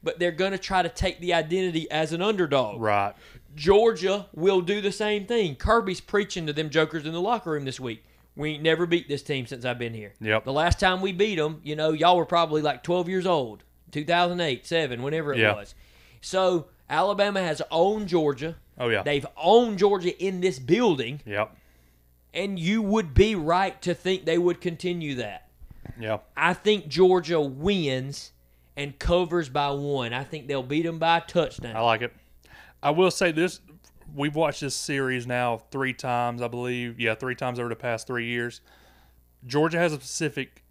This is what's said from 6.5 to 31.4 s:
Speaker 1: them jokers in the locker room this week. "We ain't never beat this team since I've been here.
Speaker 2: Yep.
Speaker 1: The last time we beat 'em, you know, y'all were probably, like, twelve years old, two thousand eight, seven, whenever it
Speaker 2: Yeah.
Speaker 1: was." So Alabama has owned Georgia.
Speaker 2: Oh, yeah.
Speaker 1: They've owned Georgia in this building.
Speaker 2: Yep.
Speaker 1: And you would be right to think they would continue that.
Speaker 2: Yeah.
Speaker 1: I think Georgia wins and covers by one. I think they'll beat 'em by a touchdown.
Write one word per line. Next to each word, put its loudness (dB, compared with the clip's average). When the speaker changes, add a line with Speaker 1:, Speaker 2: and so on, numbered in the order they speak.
Speaker 1:
them -4
jokers 0
in -6
the -4
locker -2
room -4
this -8
week. -8
"We -4
ain't -8
never 2
beat 0
this -4
team -4
since -12
I've -2
been -6
here. -14
Speaker 2:
Yep. 2
Speaker 1:
The -6
last 2
time 2
we 0
beat 2
'em, -2
you -6
know, 2
y'all 6
were 2
probably, 2
like, -2
twelve 0
years 0
old, 0
two -6
thousand 2
eight, -2
seven, -2
whenever -4
it 0
Speaker 2:
Yeah. 6
Speaker 1:
was." -10
So 0
Alabama 2
has -2
owned 2
Georgia. 0
Speaker 2:
Oh, 0
yeah. 2
Speaker 1:
They've -2
owned 6
Georgia 2
in -2
this 0
building. 2
Speaker 2:
Yep. -2
Speaker 1:
And -6
you 0
would 0
be 8
right 0
to -2
think -2
they 2
would 2
continue -4
that. -8
Speaker 2:
Yeah. -4
Speaker 1:
I 2
think 0
Georgia 4
wins -2
and -10
covers 0
by 0
one. -2
I -4
think -12
they'll -4
beat -2
'em -4
by 2
a 2
touchdown. -2